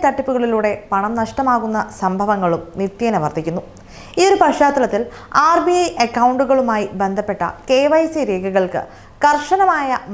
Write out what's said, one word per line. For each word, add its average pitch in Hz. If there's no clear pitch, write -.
തട്ടിപ്പുകളിലൂടെ 240
പണം 208
നഷ്ടമാകുന്ന 226
സംഭവങ്ങളും 190
നിത്യേന 202
വർദ്ധിക്കുന്നു. 160
ഈ 349
ഒരു 392
പശ്ചാത്തലത്തിൽ 277
ആർ 339
ബി 359
ഐ 339
അക്കൗണ്ടുകളുമായി 240
ബന്ധപ്പെട്ട 196
കെ 262
വൈ 320
സി 311
രേഖകൾക്ക് 185
കർശനമായ 294